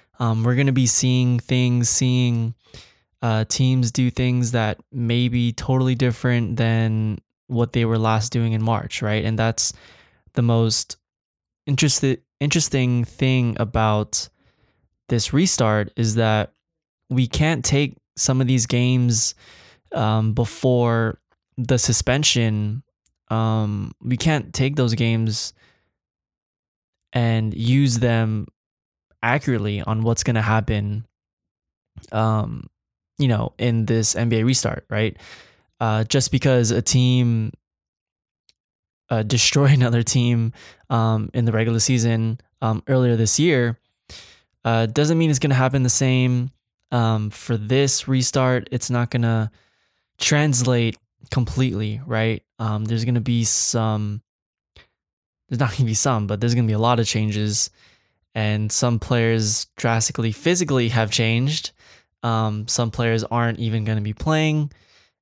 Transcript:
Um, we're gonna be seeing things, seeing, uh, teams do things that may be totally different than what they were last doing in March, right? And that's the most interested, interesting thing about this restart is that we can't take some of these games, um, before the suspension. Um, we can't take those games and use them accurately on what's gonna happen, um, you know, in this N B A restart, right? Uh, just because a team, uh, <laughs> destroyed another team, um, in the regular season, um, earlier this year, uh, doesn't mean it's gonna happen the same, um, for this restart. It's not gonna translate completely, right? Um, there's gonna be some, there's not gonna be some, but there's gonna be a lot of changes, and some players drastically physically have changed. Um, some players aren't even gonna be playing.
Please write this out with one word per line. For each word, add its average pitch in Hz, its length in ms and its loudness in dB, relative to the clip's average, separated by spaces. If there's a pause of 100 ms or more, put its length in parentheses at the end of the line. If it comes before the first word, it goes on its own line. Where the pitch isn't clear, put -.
(200)
Um, 113 240 0
we're 123 120 2
gonna 135 160 2
be 127 140 2
seeing 127 540 2
things, 123 500 0
seeing, 120 640 0 (720)
uh, 110 220 0
teams 127 460 0
do 127 200 0
things 123 400 0
that 110 280 -2 (120)
may 120 380 0
be 120 220 0
totally 131 440 0
different 120 640 -2
than 113 600 0 (280)
what 117 260 -2
they 117 120 0
were 113 120 0
last 110 340 0
doing 113 220 0
in 110 80 0
March, 110 400 -4
right? 107 240 -2
And 110 140 -2
that's 113 340 -2 (600)
the 123 100 0
most 117 540 2 (680)
interested, 135 560 0 (180)
interesting 131 640 0
thing 127 560 0
about 107 720 0 (800)
this 117 240 -2
restart 110 640 2
is 110 200 0
that 110 380 0 (560)
we 127 160 0
can't 147 400 0
take 139 300 0 (220)
some 131 220 0
of 131 80 2
these 123 180 2
games, 123 720 0 (580)
um, 110 380 0
before 117 880 0 (380)
the 127 200 0
suspension. 117 1040 0 (460)
Um, 110 640 -2 (100)
we 123 140 -2
can't 151 380 0
take 139 240 0
those 120 160 2
games 113 600 -2 (1600)
and 113 420 0
use 123 460 2
them 113 480 0 (760)
accurately 113 600 0
on 110 220 -2
what's 113 200 0
gonna 113 180 0
happen, 110 640 -2 (1080)
um, 110 560 -2 (480)
you 143 100 2
know, 110 300 0
in 117 280 0
this 113 300 0
N 117 140 0
B 113 100 2
A 110 60 0
restart, - 440 -2
right? 107 280 -2 (640)
Uh, 110 240 0
just - 260 0
because 123 400 2
a 117 100 0
team, 123 680 2 (1600)
uh, 110 140 0
<laughs> 107 40 -6
destroyed 135 440 4
another 120 320 4
team, 120 500 2 (360)
um, 113 440 0
in 120 100 0
the 113 80 2
regular 113 280 2
season, 113 600 0 (220)
um, 113 260 -2
earlier 127 300 2
this 113 240 2
year, 127 360 2 (840)
uh, 113 220 2
doesn't 147 320 2
mean 165 120 2
it's 135 100 2
gonna 143 140 0
happen 131 300 2
the 127 60 2
same, 127 600 2 (420)
um, 113 380 0
for - 280 -4
this 131 500 0
restart. 127 640 0
It's - 180 -4
not 120 200 0
gonna 113 420 0 (680)
translate 127 800 0 (320)
completely, 110 760 -2
right? 113 360 -2 (180)
Um, 110 260 -4
there's 113 180 -2
gonna 120 160 0
be 117 240 0
some, 107 800 -2 (1300)
there's 120 100 -4
not 127 160 -2
gonna 123 120 0
be 110 80 -2
some, 113 320 0
but 101 120 -4
there's 120 160 0
gonna 120 120 0
be 110 60 0
a 107 60 0
lot 117 200 2
of 113 80 0
changes, 107 640 -2 (640)
and 107 380 -2
some 120 280 0
players 113 640 0 (100)
drastically 113 560 -2
physically 139 580 0
have 113 220 0
changed. 120 600 -2 (520)
Um, 110 440 -2
some 117 240 -2
players 113 340 -2
aren't 117 340 -2
even 113 240 -2
gonna 110 160 -2
be 104 140 -4
playing. 156 580 0 (500)